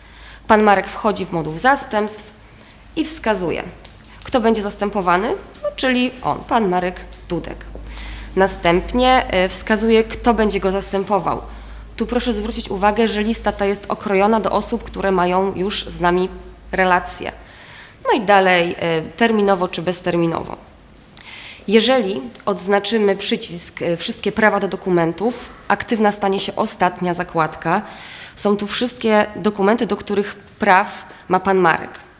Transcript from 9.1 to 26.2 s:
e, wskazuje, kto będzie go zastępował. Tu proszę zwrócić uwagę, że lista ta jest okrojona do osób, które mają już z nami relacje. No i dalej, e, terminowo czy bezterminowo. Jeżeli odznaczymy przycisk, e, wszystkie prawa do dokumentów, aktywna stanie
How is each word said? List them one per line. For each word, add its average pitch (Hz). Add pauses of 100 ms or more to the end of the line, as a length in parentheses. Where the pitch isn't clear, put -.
e, 185
wskazuje, 220
kto 233
będzie 202
go 185
zastępował. 190 (540)
Tu 226
proszę 240
zwrócić 214
uwagę, 208
że 208
lista 220
ta 208
jest 196
okrojona 208
do 190
osób, 214
które 190
mają 180
już 190
z 165
nami 180 (420)
relacje. 185 (760)
No 339
i 233
dalej, 180
e, 165
terminowo 196
czy 180
bezterminowo. 170 (1120)
Jeżeli 214 (240)
odznaczymy 202
przycisk, -
e, 170
wszystkie 214
prawa 202
do 196
dokumentów, 180 (180)
aktywna 214
stanie 196